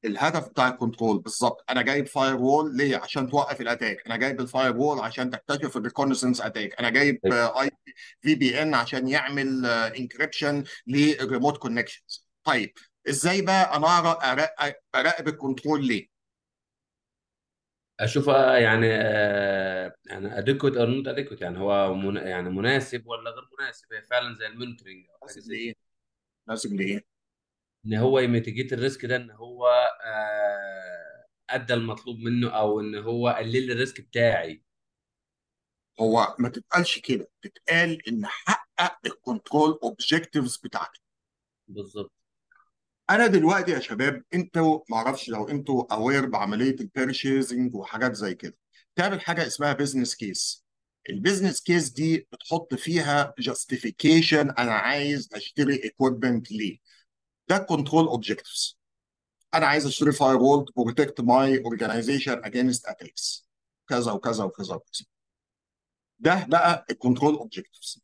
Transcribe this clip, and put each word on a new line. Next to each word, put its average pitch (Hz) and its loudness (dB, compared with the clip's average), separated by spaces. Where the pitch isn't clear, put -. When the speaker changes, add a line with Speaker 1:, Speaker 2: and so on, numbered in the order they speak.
Speaker 1:
الهدف 143 -2
بتاع 127 2
الكنترول 113 0
بالظبط، - -2
انا 127 0
جايب 135 0
فاير 135 0
وول 135 2
ليه؟ 135 2
عشان 131 -4
توقف 143 -2
الاتاك. 117 -4
انا 113 -4
جايب 127 -2
الفاير 127 0
وول 143 0
عشان 117 -4
تكتشف 135 -6
الريكونسنس 123 0
اتاك. 104 -6
انا 120 0
جايب، 135 4
Speaker 2:
طيب. 95 4
Speaker 1:
آه، 117 2
اي 139 2
بي - -20
في 151 4
بي 131 2
ان 156 0
عشان 127 0
يعمل، 135 -2
آه، 113 2
انكريبشن 143 -4
للريموت 135 2
كونكشنز. - -6
طيب، 123 0
ازاي 175 2
بقى 185 4
انا 151 4
أرا-، 170 4
أرا-، 143 0
اراقب 156 2
الكنترول 139 -2
ليه؟ 110 -2
Speaker 2:
اشوف، 135 0
آه، 131 6
يعني، 113 6
آه، 101 0
يعني 98 -10
adequate 135 0
or 120 2
not 131 -2
adequate، 117 -8
يعني 87 -8
هو 98 2
من-، 98 -4
يعني 90 -6
مناسب 117 -2
ولا 117 -10
غير 127 -18
مناسب، 127 -12
هي 107 -12
فعلًا 123 -2
زي 110 -8
المونيتورنج 110 -14
او - -20
حاجه - -20
Speaker 1:
مناسب 117 -20
Speaker 2:
زي 226 -14
Speaker 1:
لإيه؟ 113 -8
Speaker 2:
كده. - -20
Speaker 1:
مناسب 110 -6
لإيه؟ - -4
Speaker 2:
ان 110 -4
هو 127 4
يميتيجيت 120 0
الريسك 127 -4
ده، 120 0
ان 120 -6
هو، 123 -4
آه، 101 -6
ادى 123 -2
المطلوب 117 -6
منه، 117 0
او 107 0
ان 107 -6
هو 117 -2
قلل 120 -2
الريسك 123 -4
بتاعي. 92 0
Speaker 1:
هو 113 2
ما 120 0
تتقالش - 0
كده، - -4
تتقال 165 -2
ان 113 -4
حقق - -4
الكنترول 151 0
اوبجكتيفز 131 -2
بتاعته. - -10
Speaker 2:
بالظبط. 101 -12
Speaker 1:
انا 226 6
دلوقتي 180 4
يا 139 0
شباب، 127 -2
انتوا 165 2
ما 113 -2
اعرفش 123 -2
لو 107 -6
انتوا 139 -2
اوير 127 2
بعمليه 110 -2
البيرشيزنج 131 -2
وحاجات 110 -4
زي 98 -6
كده، - -14
تعمل 185 -2
حاجه 165 -2
اسمها 143 0
بيزنس 135 -2
كيس. - -8
البيزنس 185 0
كيس 170 2
دي 160 -2
بتحط - -6
فيها 143 0
جاستيفيكيشن، 139 2
انا 120 0
عايز 139 -2
اشتري 135 -2
ايكويبمنت 120 0
ليه. 107 -6
ده 185 4
كنترول 156 2
اوبجكتيفز. - -6
انا 160 4
عايز 143 2
اشتري 147 2
فاير 135 4
وول 139 6
تو 127 -4
بروتكت 120 0
ماي 131 4
اورجانيزيشن 117 -2
اجينست 123 0
اتاكس، - -10
كذا 120 0
وكذا 107 -4
وكذا 95 -8
وكذا. - -14
ده 180 2
بقى 170 2
الكنترول 127 2
اوبجكتيفز. - -12